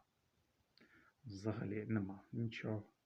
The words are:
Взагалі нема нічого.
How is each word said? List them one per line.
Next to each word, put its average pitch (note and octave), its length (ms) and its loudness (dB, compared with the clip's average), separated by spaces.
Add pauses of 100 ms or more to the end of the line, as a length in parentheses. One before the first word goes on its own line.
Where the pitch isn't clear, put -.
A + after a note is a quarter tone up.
(1300)
Взагалі G#2+ 600 0
нема G2 360 2 (100)
нічого. A2+ 520 0 (220)